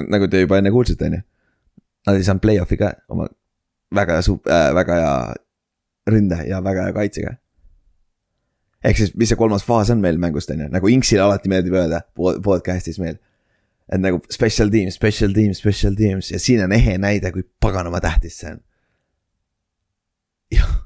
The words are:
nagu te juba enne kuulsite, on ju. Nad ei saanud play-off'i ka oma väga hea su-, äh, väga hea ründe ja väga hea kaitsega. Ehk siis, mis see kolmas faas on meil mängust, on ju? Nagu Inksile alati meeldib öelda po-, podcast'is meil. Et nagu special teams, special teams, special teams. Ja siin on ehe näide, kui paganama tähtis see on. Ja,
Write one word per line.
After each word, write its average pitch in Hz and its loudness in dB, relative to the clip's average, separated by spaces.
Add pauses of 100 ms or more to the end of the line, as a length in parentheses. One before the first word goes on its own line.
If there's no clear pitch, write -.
nagu 98 2
te 92 2
juba 95 2
enne 98 2
kuulsite, 90 0
on 80 -2
ju. - -10 (840)
Nad 98 2
ei 90 -2
saanud 98 0
play-off'i 107 2
ka 104 0 (180)
oma - -4 (680)
väga 87 0
hea 90 0
su-, 98 0 (100)
äh, 80 4
väga 87 2
hea 73 0 (960)
ründe 98 4
ja 95 -4
väga 95 -2
hea 98 -6
kaitsega. - -6 (1500)
Ehk 113 2
siis, 101 0
mis 110 2
see 113 2
kolmas 107 0
faas 113 2
on 113 2
meil 85 0
mängust, 73 -4
on 78 -8
ju? 76 -10
Nagu 92 2
Inksile 113 4
alati 98 0
meeldib 90 0
öelda 82 -2 (120)
po-, - -2
podcast'is 90 -4
meil. 85 -8 (720)
Et 95 0
nagu 90 0 (100)
special 107 0
teams, 101 -2
special 107 0
teams, 104 2
special 101 0
teams. 95 -2
Ja 95 -6
siin 120 2
on 92 0
ehe 110 4
näide, 101 -2
kui 92 -6 (160)
paganama 90 -2
tähtis 82 -2
see 82 -12
on. 80 -20 (1900)
Ja, - 6 (200)